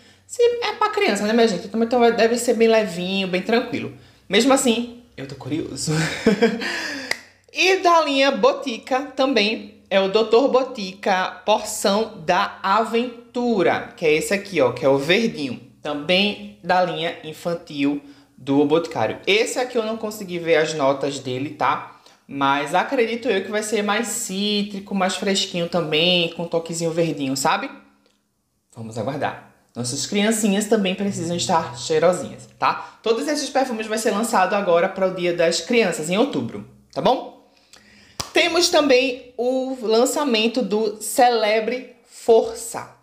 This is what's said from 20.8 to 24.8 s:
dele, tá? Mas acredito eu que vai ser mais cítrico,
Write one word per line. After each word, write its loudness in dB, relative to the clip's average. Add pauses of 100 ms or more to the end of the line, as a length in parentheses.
dele, -6
tá? -2 (320)
Mas 0
acredito 0
eu 0
que -12
vai -2
ser -2
mais -2
cítrico, -4